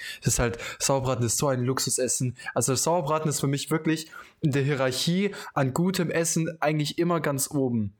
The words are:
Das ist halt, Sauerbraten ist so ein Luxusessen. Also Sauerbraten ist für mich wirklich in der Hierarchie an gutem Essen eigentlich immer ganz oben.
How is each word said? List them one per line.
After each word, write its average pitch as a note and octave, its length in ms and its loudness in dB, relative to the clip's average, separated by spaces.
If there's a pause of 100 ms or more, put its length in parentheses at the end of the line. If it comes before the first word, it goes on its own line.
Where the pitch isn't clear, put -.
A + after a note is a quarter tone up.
(240)
Das B2 100 2
ist - 60 2
halt, A#2+ 180 0 (200)
Sauerbraten B2+ 480 0
ist A2+ 120 0
so D3 100 2
ein B2+ 160 0
Luxusessen. B2+ 720 0 (180)
Also C3 220 2
Sauerbraten D#3 540 0
ist C#3+ 100 -2
für C#3+ 80 2
mich C#3 240 -2
wirklich D#3+ 380 0 (320)
in D#3 100 2
der C#3 120 2
Hierarchie D3 680 2 (200)
an C3 200 2
gutem F#3 380 2
Essen E3 500 -2
eigentlich D3+ 360 0
immer E3+ 240 2
ganz C#3+ 280 -2
oben. A#2+ 500 0